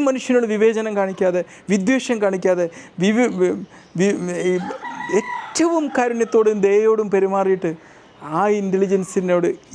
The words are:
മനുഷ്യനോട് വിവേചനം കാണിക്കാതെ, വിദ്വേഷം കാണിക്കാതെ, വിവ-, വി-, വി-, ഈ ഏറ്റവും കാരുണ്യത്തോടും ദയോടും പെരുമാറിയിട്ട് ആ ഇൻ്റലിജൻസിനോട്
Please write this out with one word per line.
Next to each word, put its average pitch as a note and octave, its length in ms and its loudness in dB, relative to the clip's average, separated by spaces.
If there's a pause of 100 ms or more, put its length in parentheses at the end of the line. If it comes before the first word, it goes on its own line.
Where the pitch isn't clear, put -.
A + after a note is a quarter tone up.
മനുഷ്യനോട് B3 480 0
വിവേചനം A3 420 2
കാണിക്കാതെ, F#3+ 440 0 (300)
വിദ്വേഷം A3+ 520 0
കാണിക്കാതെ, F#3 440 0 (360)
വിവ-, A3 360 2
വി-, F3+ 180 2 (420)
വി-, G3 180 2 (320)
ഈ F#3 40 2 (680)
ഏറ്റവും E4+ 680 -2 (120)
കാരുണ്യത്തോടും A3+ 640 2
ദയോടും G#3+ 520 2
പെരുമാറിയിട്ട് F#3+ 580 0 (680)
ആ F#3 40 2 (180)
ഇൻ്റലിജൻസിനോട് F#3 840 0 (280)